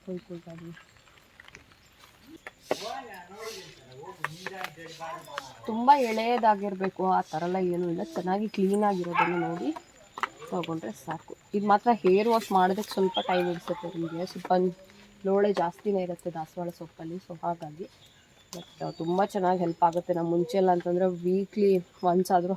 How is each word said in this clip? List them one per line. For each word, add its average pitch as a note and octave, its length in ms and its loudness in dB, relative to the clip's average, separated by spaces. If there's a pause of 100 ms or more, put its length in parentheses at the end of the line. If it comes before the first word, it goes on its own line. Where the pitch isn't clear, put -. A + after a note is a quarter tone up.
ಕೊಯ್ಕೊಳ್ತಾ F3 500 -12
ಇದ್ದೀನಿ. E3+ 200 -16 (4000)
ತುಂಬ A#3 200 0 (220)
ಎಳೆಯದಾಗಿರ್ಬೇಕು G#3 920 0 (160)
ಆ - 20 0 (100)
ಥರ D#3+ 180 -4
ಎಲ್ಲ F#3+ 120 0 (140)
ಏನೂ F3+ 180 0
ಇಲ್ಲ, F3 120 -6 (100)
ಚೆನ್ನಾಗಿ G3 420 -2
ಕ್ಲೀನ್ G3+ 340 2
ಆಗಿರೋದನ್ನ F3 460 0 (100)
ನೋಡಿ F3 240 -4 (760)
ತಗೊಂಡ್ರೆ E3 420 -6 (140)
ಸಾಕು. - 280 -10 (240)
ಇದು G3+ 140 -2
ಮಾತ್ರ G#3 180 4 (120)
ಹೇರ್ G3 300 6
ವಾಶ್ A3+ 260 2
ಮಾಡೋದಕ್ಕೆ F#3+ 380 2
ಸ್ವಲ್ಪ F#3+ 220 2 (120)
ಟೈಮ್ F3+ 220 2
ಹಿಡಿಸುತ್ತೆ F3 440 -6
ನಿಮಗೆ, E3 360 -4
ಸ್ವಲ್ಪ F#3 200 -4 (760)
ಲೋಳೆ G3+ 220 4 (100)
ಜಾಸ್ತಿನೇ F#3 480 -2
ಇರುತ್ತೆ F3 280 -8
ದಾಸವಾಳ E3+ 340 -8 (100)
ಸೊಪ್ಪಲ್ಲಿ. E3 380 -12 (100)
So F3+ 60 -12 (100)
ಹಾಗಾಗಿ E3 420 -6 (680)
but, F3 140 -16 (180)
ಆ, D#3 40 -4 (100)
ತುಂಬ F3 200 0 (140)
ಚೆನ್ನಾಗಿ F#3 300 2
ಹೆಲ್ಪ್ E3+ 240 0
ಆಗುತ್ತೆ. F3 300 0
ನಾನು E3+ 160 0
ಮುಂಚೆ F3 280 2
ಎಲ್ಲ F#3 160 6
ಅಂತಂದರೆ F3 280 2 (180)
ವೀಕ್ಲಿ G3 460 2 (400)
ಒನ್ಸ್ F3+ 280 2
ಆದರೂ F3 200 2